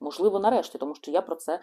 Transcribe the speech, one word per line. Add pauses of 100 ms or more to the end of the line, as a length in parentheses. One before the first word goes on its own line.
Можливо,
нарешті,
тому
що
я
про
це